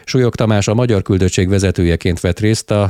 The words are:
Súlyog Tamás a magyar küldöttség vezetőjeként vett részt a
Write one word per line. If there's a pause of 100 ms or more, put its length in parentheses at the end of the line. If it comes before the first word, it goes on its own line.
Súlyog
Tamás
a
magyar
küldöttség
vezetőjeként
vett
részt
a